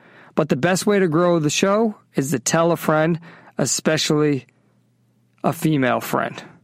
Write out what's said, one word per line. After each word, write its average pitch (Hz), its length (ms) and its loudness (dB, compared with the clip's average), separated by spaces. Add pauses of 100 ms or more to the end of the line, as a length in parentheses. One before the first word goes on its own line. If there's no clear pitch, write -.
(340)
But 156 140 0
the 160 80 0
best 175 300 0
way 208 120 2
to 185 100 2
grow 170 300 2
the 151 120 0
show 208 440 0 (220)
is 139 140 -2
to 139 80 -2
tell 165 340 0
a 160 40 -2
friend, 160 440 0 (380)
especially 151 880 0 (960)
a - 80 0
female 131 480 0
friend. - 420 -6 (220)